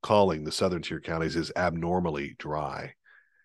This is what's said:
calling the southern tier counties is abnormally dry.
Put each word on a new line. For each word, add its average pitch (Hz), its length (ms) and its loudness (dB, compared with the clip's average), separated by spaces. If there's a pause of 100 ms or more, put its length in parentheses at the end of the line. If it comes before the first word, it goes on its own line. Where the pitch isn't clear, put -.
calling 87 420 4
the 78 80 -4
southern 90 280 0
tier 76 200 -6
counties 80 360 -2
is 78 200 -4
abnormally 85 800 0
dry. 76 560 -6 (500)